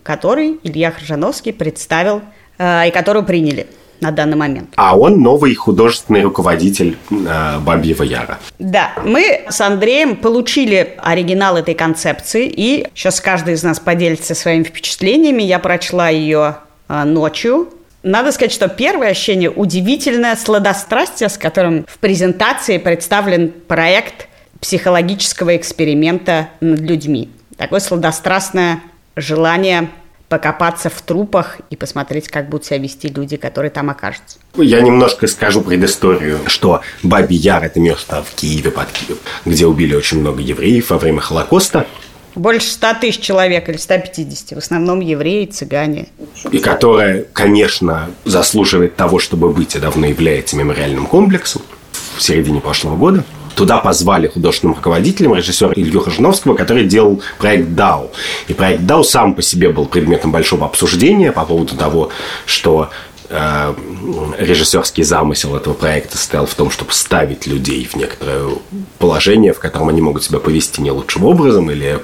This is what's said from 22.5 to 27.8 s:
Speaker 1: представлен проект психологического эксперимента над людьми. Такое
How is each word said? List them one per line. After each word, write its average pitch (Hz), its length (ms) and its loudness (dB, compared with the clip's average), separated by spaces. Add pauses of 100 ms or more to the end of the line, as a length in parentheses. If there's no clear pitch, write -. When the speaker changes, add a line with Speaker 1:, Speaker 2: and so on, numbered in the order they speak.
Speaker 1:
представлен 170 760 0 (140)
проект 175 600 0 (320)
психологического 175 960 0
эксперимента 160 960 -2 (100)
над 160 220 2
людьми. 147 480 -2 (260)
Такое 190 240 -2